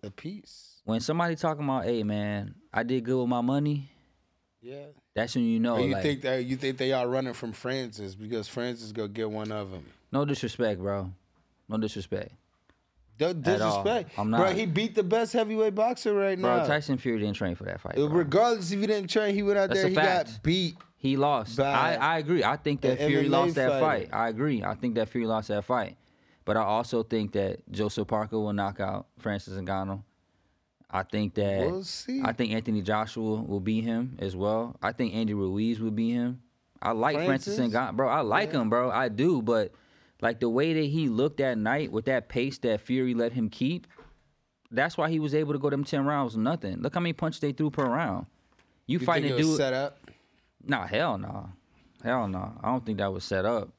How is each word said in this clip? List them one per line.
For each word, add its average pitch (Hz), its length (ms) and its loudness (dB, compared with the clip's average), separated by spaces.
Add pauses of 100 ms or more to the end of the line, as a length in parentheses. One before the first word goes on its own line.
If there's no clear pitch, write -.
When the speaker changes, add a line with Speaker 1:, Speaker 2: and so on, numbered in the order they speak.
Speaker 1:
a 104 80 -10
peace. - 760 -14
Speaker 2:
When 113 160 -2
somebody 170 360 0
talking 156 280 -2
about, 131 200 0
"Hey, 113 180 0
man, 104 520 -2 (180)
I 113 100 0
did 120 220 0
good 127 160 2
with 120 80 0
my 123 140 0
money," 143 480 0 (720)
Speaker 1:
Yeah. 139 240 -14 (280)
Speaker 2:
that's 117 200 -2
when 120 100 2
you 113 160 2
know, 117 160 2
Speaker 1:
Or 110 100 4
you 95 60 0
Speaker 2:
like, 95 100 -2
Speaker 1:
think 139 200 0
that, 131 240 0
you 131 100 -2
think 131 220 -4
they 131 140 2
are 127 140 2
running 127 280 -2
from 113 180 -8
Francis 107 640 -8
because 107 340 -6
Francis 120 440 -6
gonna 107 160 -4
get 107 220 -4
one 107 220 -4
of 101 200 -6
'em? 85 120 -12 (260)
Speaker 2:
No 139 140 2
disrespect, 113 560 0
bro. 98 320 -2 (560)
No 107 80 -4
disrespect. 107 560 -4 (840)
Speaker 1:
Don't 160 280 0
Speaker 2:
At 107 140 4
all. 104 240 2
Speaker 1:
disrespect. 226 340 -2
Speaker 2:
I'm 104 120 0
Speaker 1:
Bro, 113 100 4
Speaker 2:
not. 190 140 4
Speaker 1:
he 220 120 0
beat 202 280 0
the 214 80 4
best 220 320 2
heavyweight 220 400 2
boxer 220 400 0
right 196 260 2
Speaker 2:
Bro, 123 180 4
Speaker 1:
now. - 80 2
Speaker 2:
Tyson 147 320 0
Fury 117 220 0
didn't 104 160 0
train 87 180 -2
for 101 100 -10
that 92 160 -8
fight, - 160 -8
Speaker 1:
Uh, 147 100 4
Speaker 2:
bro. 151 100 0
Speaker 1:
regardless 185 560 4
if 202 80 -2
he 214 60 2
didn't 208 240 0
train, 208 240 2
he 202 80 2
went 202 160 4
out 196 100 4
Speaker 2:
That's 190 120 2
Speaker 1:
there, 190 60 4
Speaker 2:
a 185 40 6
Speaker 1:
he 190 40 2
Speaker 2:
fact. 156 380 4
Speaker 1:
got 110 100 -12
beat. 170 340 2 (200)
Speaker 2:
He 135 200 0
lost. 135 420 2
Speaker 1:
By 135 120 4
Speaker 2:
I, 147 440 4
I 165 40 0
agree. 156 240 2
I 120 140 4
think 143 240 -2
that 127 180 2
Speaker 1:
an 147 100 2
Speaker 2:
Fury 139 180 4
Speaker 1:
M - 0 -
M - 80 4
A - 20 6
Speaker 2:
lost 175 200 4
that 139 120 2 (120)
Speaker 1:
fighter. 143 260 2
Speaker 2:
fight. - 80 -8
I 113 140 2
agree. 117 360 0
I 98 100 -2
think 120 220 -2
that 110 120 2
Fury 117 180 -2
lost 110 220 -2
that 104 160 -2
fight. 110 320 -2 (480)
But 107 120 0
I 110 60 4
also 113 420 0
think 110 280 -2
that 98 280 0 (100)
Joseph 104 380 -2
Parker 107 320 0
will 104 140 -2
knock 101 260 -2
out 98 260 -4 (120)
Francis 101 360 -6
Ngannou. 95 480 -4 (880)
I 95 140 0
think 107 300 -2
that 98 260 2
Speaker 1:
We'll 185 240 0
see. - 400 -6
Speaker 2:
I 254 80 2
think 113 200 -2
Anthony 110 300 0
Joshua 107 600 -2
will 101 180 -2
beat 110 240 0
him 117 360 -4
as 95 140 -4
well. 110 480 0
I 110 100 0
think 113 220 -2
Andy 110 200 0
Ruiz 104 460 0
will 113 120 -2
beat 113 200 0
him. 123 300 -2 (380)
I 104 120 -2
like 123 240 0
Francis 170 400 0
Speaker 1:
Francis? 120 220 0
Speaker 2:
Ngannou, 120 180 -2
bro. 131 120 2
I 143 140 2
like 151 300 2
Speaker 1:
Yeah. 139 100 0
Speaker 2:
him, 110 80 0
bro. 123 200 4
I 120 180 0
do, 131 320 2
but, 110 320 2 (480)
like, 113 200 0
the 120 100 2
way 143 240 2
that 156 100 2
he 147 240 0
looked 127 300 0
that 131 200 2
night 127 320 0
with 113 160 -4
that 131 220 0
pace 135 300 -2
that 110 220 0
Fury 127 340 0
let 117 180 0
him 117 160 0
keep, 156 380 -2 (840)
that's 135 280 0
why 156 120 2
he 165 100 2
was 147 140 0
able 151 200 2
to 139 40 -2
go 143 120 2
them 139 140 0
ten 139 200 0
rounds, 139 320 0
nothing. 110 460 -2
Look 143 120 -2
how 175 60 0
many 170 140 0
punches 156 260 -4
they 143 120 0
threw 151 180 0
per 139 160 0
round. 120 400 -2 (600)
You 156 120 0
Speaker 1:
You 127 80 0
Speaker 2:
fighting 156 240 2
Speaker 1:
think 131 40 0
Speaker 2:
a - 20 2
Speaker 1:
it - 20 4
was 156 140 4
Speaker 2:
dude 151 60 4
Speaker 1:
set 135 140 2
up? 135 260 -2 (680)
Speaker 2:
Nah, 117 220 0
hell 113 320 0
no. 101 300 -10 (560)
Hell 117 240 0
no. 95 240 -4 (100)
I 104 80 -2
don't 127 140 -2
think 110 140 -4
that 98 140 0
was 95 120 -6
set 95 220 0
up. 113 220 0 (100)